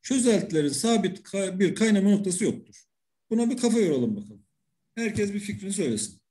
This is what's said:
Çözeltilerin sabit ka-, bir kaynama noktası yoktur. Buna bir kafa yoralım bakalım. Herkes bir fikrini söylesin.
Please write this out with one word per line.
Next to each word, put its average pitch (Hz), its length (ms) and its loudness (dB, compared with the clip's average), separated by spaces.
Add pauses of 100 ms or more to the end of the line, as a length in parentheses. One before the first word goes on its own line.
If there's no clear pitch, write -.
Çözeltilerin 208 680 2
sabit 190 500 0
ka-, 190 400 -6
bir 190 160 2
kaynama 208 360 4
noktası 190 320 0
yoktur. - 400 -6 (460)
Buna 233 200 0
bir 247 80 -2
kafa 233 220 2
yoralım 127 360 0
bakalım. 104 280 -16 (520)
Herkes 208 380 -4
bir 202 60 -4
fikrini 202 340 -8
söylesin. 127 580 -4